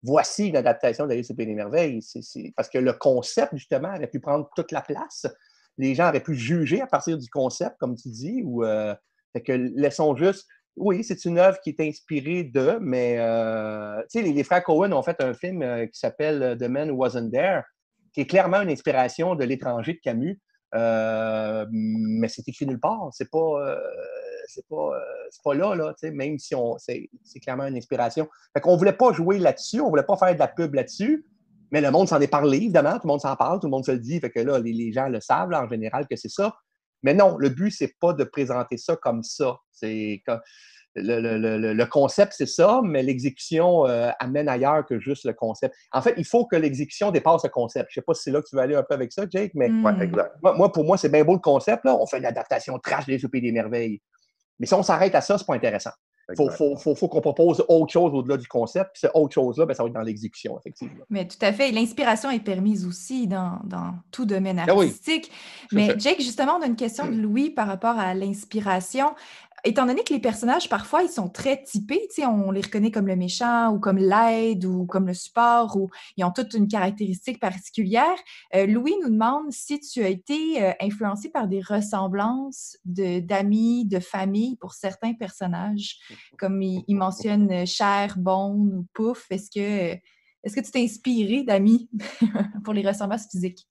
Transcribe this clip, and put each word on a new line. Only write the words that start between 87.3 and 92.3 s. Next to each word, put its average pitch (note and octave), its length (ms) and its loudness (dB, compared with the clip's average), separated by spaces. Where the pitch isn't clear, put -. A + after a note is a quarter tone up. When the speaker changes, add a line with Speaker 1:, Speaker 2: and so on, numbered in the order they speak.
Speaker 2:
euh, F3+ 120 0
Cher, G3+ 540 0
Bond F#3+ 380 0
ou F#3+ 360 0
Pouf. A3+ 380 -4
Est-ce F#3+ 180 -6
que, G3+ 460 -2
est-ce G#3 140 -6
que C4+ 40 -2
tu - 120 -8
t'es B3 100 2
inspiré A#3+ 600 0
d'amis A3+ 440 4
<laughs> G#3+ 440 -2